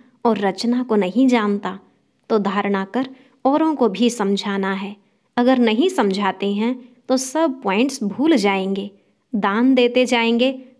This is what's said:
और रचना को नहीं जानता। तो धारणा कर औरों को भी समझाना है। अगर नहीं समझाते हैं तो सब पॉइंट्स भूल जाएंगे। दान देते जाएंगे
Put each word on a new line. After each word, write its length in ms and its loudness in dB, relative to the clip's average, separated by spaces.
और 140 2
रचना 440 -2
को 140 -2
नहीं 320 2
जानता। 500 0
तो 100 2
धारणा 460 -2
कर 240 -6
औरों 300 2
को 140 2
भी 220 0
समझाना 640 -2
है। 240 -8
अगर 220 4
नहीं 300 2
समझाते 640 -2
हैं 360 -4
तो 80 2
सब 460 -2
पॉइंट्स 400 -2
भूल 340 2
जाएंगे। 540 -2
दान 400 2
देते 320 2
जाएंगे 580 0